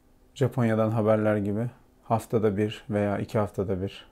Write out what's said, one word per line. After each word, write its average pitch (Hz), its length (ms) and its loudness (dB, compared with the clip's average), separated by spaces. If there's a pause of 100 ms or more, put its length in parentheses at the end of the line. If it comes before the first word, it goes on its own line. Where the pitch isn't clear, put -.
(340)
Japonya'dan 113 560 2
haberler 107 460 2
gibi. 104 300 -2 (380)
Haftada 110 520 0
bir 107 340 -2
veya 104 280 0
iki 110 200 -4
haftada 98 440 -2
bir. - 300 -8